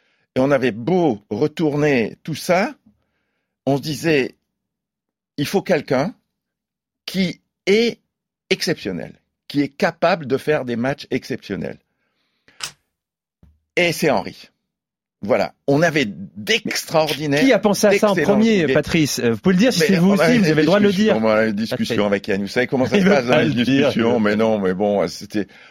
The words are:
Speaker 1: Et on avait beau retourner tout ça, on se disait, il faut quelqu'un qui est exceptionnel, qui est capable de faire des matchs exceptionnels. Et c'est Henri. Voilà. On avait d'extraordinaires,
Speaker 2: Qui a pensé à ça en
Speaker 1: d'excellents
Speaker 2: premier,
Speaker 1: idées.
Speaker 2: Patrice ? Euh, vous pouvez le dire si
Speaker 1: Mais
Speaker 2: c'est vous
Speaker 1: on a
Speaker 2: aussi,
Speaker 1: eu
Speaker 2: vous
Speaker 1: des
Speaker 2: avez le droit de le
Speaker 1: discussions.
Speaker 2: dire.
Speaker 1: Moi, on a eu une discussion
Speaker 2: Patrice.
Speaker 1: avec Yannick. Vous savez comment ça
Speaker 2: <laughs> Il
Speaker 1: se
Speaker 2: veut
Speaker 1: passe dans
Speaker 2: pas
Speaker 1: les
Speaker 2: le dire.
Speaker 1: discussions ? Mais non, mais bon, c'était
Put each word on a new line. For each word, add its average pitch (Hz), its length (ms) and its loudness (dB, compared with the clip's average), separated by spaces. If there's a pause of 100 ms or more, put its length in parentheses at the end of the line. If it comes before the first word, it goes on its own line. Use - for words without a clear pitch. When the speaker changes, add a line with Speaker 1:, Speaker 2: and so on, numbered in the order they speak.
(360)
Speaker 1:
Et 127 60 0
on 139 100 2
avait 127 200 2
beau 123 500 -2 (100)
retourner 143 920 -2
tout 160 120 -8
ça, 196 400 -2 (920)
on 139 120 0
se 123 40 -4
disait, 135 540 -2 (1000)
il 143 100 -4
faut 190 160 -2
quelqu'un 151 500 -2 (920)
qui 180 340 -4 (240)
est 214 340 2 (520)
exceptionnel, 101 640 -6 (340)
qui 143 140 -2
est 139 80 -2
capable 170 580 -2
de 131 100 0
faire 147 280 -2
des 120 100 -4
matchs 127 340 -4
exceptionnels. 101 720 -8 (2000)
Et 170 160 2
c'est 160 200 0
Henri. 95 380 -6 (720)
Voilà. 101 340 -2 (100)
On 139 160 0
avait 151 240 0
d'extraordinaires, 139 1400 -4
Speaker 2:
Qui 269 80 4
a 208 60 4
pensé 208 300 0
à 196 100 4
ça 208 140 2
en - 20 0
Speaker 1:
d'excellents 180 240 2
Speaker 2:
premier, 220 260 4
Speaker 1:
idées. 131 100 0
Speaker 2:
Patrice ? 147 460 0
Euh, 117 120 0
vous 110 80 -2
pouvez 185 160 2
le 175 40 2
dire 240 140 4
si 175 60 0
Speaker 1:
Mais 160 80 4
Speaker 2:
c'est 196 80 4
vous 180 160 4
Speaker 1:
on 196 80 2
a 160 80 4
Speaker 2:
aussi, 247 80 4
Speaker 1:
eu - 20 4
Speaker 2:
vous 208 60 4
Speaker 1:
des 156 80 2
Speaker 2:
avez 156 100 4
le 151 60 4
droit 190 120 4
de 208 40 4
le 202 80 4
Speaker 1:
discussions. 214 220 2
Speaker 2:
dire. 110 80 0
Speaker 1:
Moi, 110 120 2
on - 40 4
a 110 80 2
eu 110 40 0
une 101 60 -4
discussion 113 400 -4
Speaker 2:
Patrice. 101 120 2
Speaker 1:
avec 101 200 -2
Yannick. 101 180 -2
Vous 95 60 -10
savez 123 160 0
comment 131 180 -2
ça 156 120 0
Speaker 2:
<laughs> - 0 -
Il 196 40 4
Speaker 1:
se 180 60 2
Speaker 2:
veut 196 40 4
Speaker 1:
passe 127 140 2
dans 127 80 0
Speaker 2:
pas 156 80 4
Speaker 1:
les 165 80 2
Speaker 2:
le 120 140 0
dire. 135 240 2
Speaker 1:
discussions ? 117 320 2
Mais 104 160 2
non, 110 240 2
mais 95 160 0
bon, 101 320 0
c'était 104 400 -6 (240)